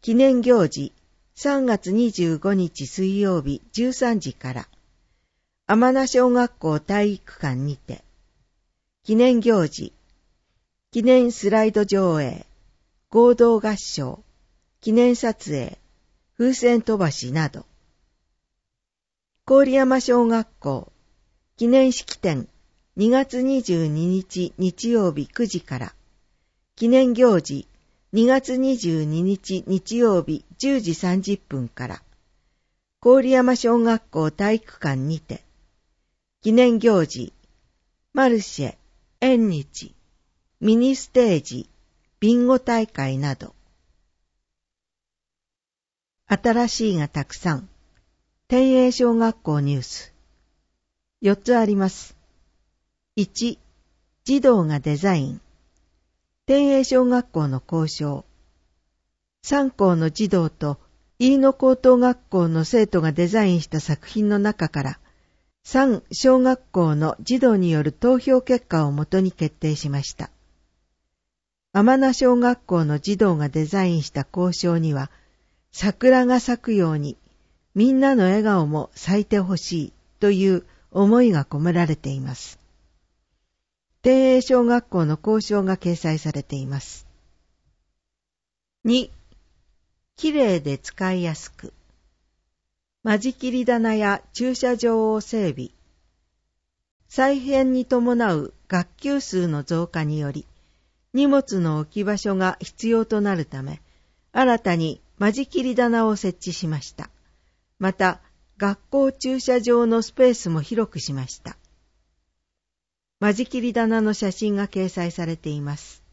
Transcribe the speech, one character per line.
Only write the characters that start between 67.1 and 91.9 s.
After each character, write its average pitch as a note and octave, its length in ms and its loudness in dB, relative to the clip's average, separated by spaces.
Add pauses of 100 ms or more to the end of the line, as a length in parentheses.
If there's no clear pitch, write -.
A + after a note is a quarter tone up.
児 B3 200 -2
童 A#3+ 160 4
に F3+ 140 2
よ D3+ 120 0
る D3 100 -2
投 B3 260 2
票 B3+ 220 2
結 B3+ 260 -2
果 D#3 200 0
を C#3+ 60 -2
も D3 120 -4
と F#3 160 0
に F#3+ 120 0
決 D#3 220 -4
定 D#3 220 -4
し D3 140 -8
ま C#3 120 -4
し - 120 -12
た。 - 160 -14 (1400)
天 A#3 240 4
名 C4 160 2
小 B3 220 2
学 A#3+ 280 0
校 E3+ 220 0
の D3 120 -2
児 G3 200 -4
童 F#3+ 180 2
が D3 140 -2
デ D#3 160 -2
ザ F#3 180 -2
イ F3 120 0
ン D3+ 60 -2
し - 60 -8
た C#3 160 -6
校 F3+ 280 -2
章 E3+ 260 -2
に D#3+ 160 -2
は、 C3+ 160 -6 (600)
桜 B3+ 540 2
が B3 160 2
咲 A#3+ 220 -6
く A#3 100 -6
よ F3 200 0
う D3+ 60 -4
に、 C#3+ 200 -8 (560)
み A#3 180 4
ん C4 80 2
な C#4 140 4
の G#3 100 4
笑 G3 180 2
顔 G3 240 2
も D3+ 280 -4
咲 G3+ 260 -2
い G3+ 60 -2
て G#3 120 0
ほ F#3 180 -2
し E3+ 220 -6
い D3 140 -8 (260)
と G#3 120 2
い F#3+ 240 2
う - 100 -4 (260)
思 G#3 300 4
い B3 100 6
が D3+ 140 0
込 D3 160 -6
め E3+ 140 0
ら E3+ 100 2
れ D#3 100 -2
て - 140 -10
い C3+ 120 -8
ま C3 140 -10
す。 - 240 -20 (1400)
天 C4 360 4
栄 B3+ 40 4
小 B3 240 2
学 A#3+ 240 0
校 F3 160 -2
の D3+ 140 -2
校 G#3+ 240 -2
章 G#3 200 -2
が F#3+ 140 -2
掲 F3 180 -4
載 D#3 240 -4
さ D3+ 140 -6
れ C#3+ 100 -6
て - 140 -12
い C3+ 100 -10
ま C#3 140 -8
す。 - 260 -20 (1800)
二、 A#3+ 280 0 (1040)
き D#4 160 -4
れ A#3+ 240 2
い D#3+ 60 -4
で C#3 160 -6
使 - 340 -6
い F3+ 100 -4
や E3 120 -6
す - 180 -18
く。 - 220 -20 (1300)